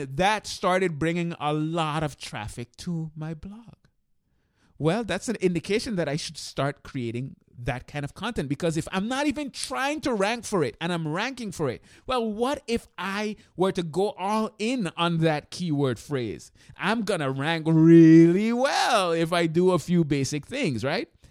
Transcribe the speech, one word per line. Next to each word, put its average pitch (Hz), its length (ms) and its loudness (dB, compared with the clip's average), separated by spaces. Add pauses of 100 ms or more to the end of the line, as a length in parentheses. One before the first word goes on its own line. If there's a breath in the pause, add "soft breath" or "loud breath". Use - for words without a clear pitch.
(180)
that 202 280 0
started 185 540 -2
bringing 170 400 -2
a 147 140 -2
lot 156 500 -2
of 143 140 -6
traffic - 600 -12
to 160 380 -8
my 156 180 -10
blog. 202 420 -18 (1000)
Well, 170 260 0
that's - 260 -4
an 214 80 -4
indication 190 580 -2
that 160 140 -2
I 147 80 -2
should 160 200 -12
start - 460 -6
creating 120 520 -8 (220)
that 123 300 -8
kind 147 160 -10
of 143 100 -10
content, 208 360 -6
because 160 260 -2
if 160 160 -4
I'm 190 160 -4
not 269 200 -4
even 285 220 -4
trying 277 520 -6
to 277 120 -2
rank 208 300 -2
for 190 180 -2
it 123 200 -4
and 175 100 -4
I'm 165 160 -4
ranking 214 460 -6
for 147 160 -4
it, 104 120 -10 (240 loud breath)
well, 240 240 -2
what 240 380 -4
if 226 300 -4
I 196 400 -6 (180 soft breath)
were 185 160 0
to 185 100 -4
go 170 280 -4 (100)
all 214 400 -2
in 220 380 -2
on 170 220 0
that 156 320 0
keyword 143 460 -2
phrase? 123 540 -8 (260 loud breath)
I'm 214 260 -2
gonna 170 280 -2
rank 151 340 -4
really 165 840 10
well 262 600 2
if 165 180 -2
I 170 160 2
do 175 240 4
a 175 80 4
few 170 240 2
basic 143 420 -2
things, 170 380 -4
right? 175 240 -4 (240 soft breath)